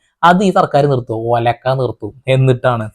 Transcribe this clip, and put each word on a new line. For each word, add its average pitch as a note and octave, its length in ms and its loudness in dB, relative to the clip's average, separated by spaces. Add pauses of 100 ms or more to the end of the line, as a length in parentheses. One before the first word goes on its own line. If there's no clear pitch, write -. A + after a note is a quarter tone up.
(240)
അത് F3+ 200 4
ഈ F#3 60 2
സർക്കാർ D3+ 360 2
നിർത്തുമോ? A#2 500 -2
ഒലക്ക A#2 320 -2
നിർത്തും. B2 600 -6
എന്നിട്ടാണ്. B2+ 680 0